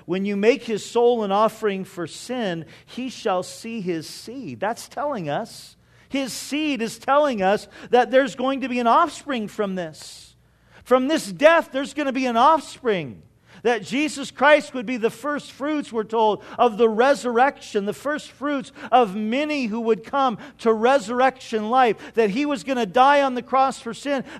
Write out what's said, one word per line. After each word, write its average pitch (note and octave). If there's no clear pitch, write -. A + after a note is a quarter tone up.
"When F#3
you G3+
make A3+
his G#3+
soul A#3+
an G3
offering G#3
for E3+
sin, F#3
he B3+
shall F#3
see A3+
his E3+
seed." G#3+
That's G#3+
telling B3
us, -
his C4+
seed C#4+
is A3+
telling C4+
us G3
that A#3
there's C4
going B3+
to C4
be B3
an A#3
offspring C4
from G3
this. -
From B3+
this D4
death, D4+
there's C4
gonna C#4
be B3+
an A#3
offspring. A3
That A3
Jesus C#4
Christ D4
would B3
be B3+
the A3
first C#4+
fruits, D4
we're A3+
told, G#3+
of A3+
the A#3
resurrection, A#3+
the G#3
first -
fruits C#4
of A3+
many C4
who A3
would A3+
come C4
to A3+
resurrection A#3+
life, B3
that G#3+
he C#4+
was C4+
gonna A#3+
die C#4
on C4
the B3
cross C4
for A#3
sin, C4+